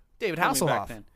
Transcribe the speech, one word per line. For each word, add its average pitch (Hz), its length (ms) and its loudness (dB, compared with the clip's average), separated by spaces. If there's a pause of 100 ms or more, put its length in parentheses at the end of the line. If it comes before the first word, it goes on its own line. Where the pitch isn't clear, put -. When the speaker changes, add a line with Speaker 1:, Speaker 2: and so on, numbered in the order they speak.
(180)
Speaker 1:
David 170 220 -2
Speaker 2:
Coming 190 260 2
back 107 200 0
Speaker 1:
Hasselhoff. - 20 -12
Speaker 2:
then. 107 160 -14 (120)